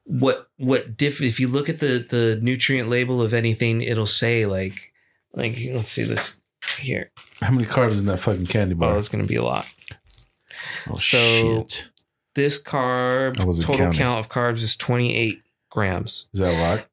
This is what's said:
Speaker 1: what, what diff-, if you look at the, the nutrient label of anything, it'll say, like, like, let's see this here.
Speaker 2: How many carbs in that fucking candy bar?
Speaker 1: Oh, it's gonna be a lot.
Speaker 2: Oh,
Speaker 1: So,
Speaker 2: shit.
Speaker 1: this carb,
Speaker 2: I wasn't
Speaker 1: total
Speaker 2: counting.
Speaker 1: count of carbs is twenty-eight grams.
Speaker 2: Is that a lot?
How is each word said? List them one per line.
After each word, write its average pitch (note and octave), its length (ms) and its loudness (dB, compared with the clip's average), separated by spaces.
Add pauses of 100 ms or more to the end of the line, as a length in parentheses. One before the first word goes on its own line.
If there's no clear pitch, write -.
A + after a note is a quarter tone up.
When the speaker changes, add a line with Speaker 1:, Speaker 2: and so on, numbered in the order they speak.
Speaker 1:
what, C3 420 0 (100)
what B2+ 400 0
diff-, C#3+ 240 0
if B2 180 0
you B2+ 80 2
look C#3+ 220 0
at D#3+ 100 -4
the, B2 280 0
the A2+ 340 2
nutrient B2 480 0
label B2 320 2
of A2+ 120 2
anything, A2+ 480 2
it'll A2+ 240 0
say, A2+ 400 2
like, F#2+ 480 -4 (400)
like, A#2+ 240 -4 (140)
let's A#2 180 -2
see A#2 140 0
this A2 360 -2 (400)
here. - 300 -6 (320)
Speaker 2:
How G2 100 2
many B2 140 2
carbs A2 340 2
in G2+ 80 0
that F#2 120 0
fucking F#2 260 0
candy F#2 300 0
bar? G#2 180 2
Speaker 1:
Oh, G#2 60 2
it's G#2 100 -4
gonna G#2 160 -2
be G#2 120 -2
a - 60 0
lot. - 240 -2 (1200)
Speaker 2:
Oh, B2 80 -6
Speaker 1:
So, - 200 2 (500)
Speaker 2:
shit. - 220 -4 (460)
Speaker 1:
this C#3+ 260 0
carb, B2+ 800 0
Speaker 2:
I F#2+ 60 2
wasn't E2+ 220 2
Speaker 1:
total C3+ 180 4
Speaker 2:
counting. E2 140 2
Speaker 1:
count B2 200 2
of A2+ 100 -8
carbs A#2+ 320 0
is A2 140 -2
twenty-eight A#2+ 680 0 (300)
grams. G2+ 640 -2
Speaker 2:
Is G2 80 -2
that F2+ 120 2
a E2 80 0
lot? F#2 320 0